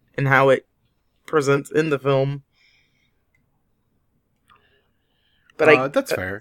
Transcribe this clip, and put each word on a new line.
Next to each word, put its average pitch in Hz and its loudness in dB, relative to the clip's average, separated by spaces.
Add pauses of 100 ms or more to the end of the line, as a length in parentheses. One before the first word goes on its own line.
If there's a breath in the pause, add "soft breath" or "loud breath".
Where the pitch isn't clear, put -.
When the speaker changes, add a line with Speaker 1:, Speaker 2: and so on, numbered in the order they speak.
(160)
Speaker 1:
and 135 -4
how 135 4
it - 0 (600)
presents 143 -2
in 156 -2
the 139 -2
film. 139 -2 (3250)
But 156 2
I, 151 6
Speaker 2:
Uh, 131 -4
that's 262 -4
fair. 98 -6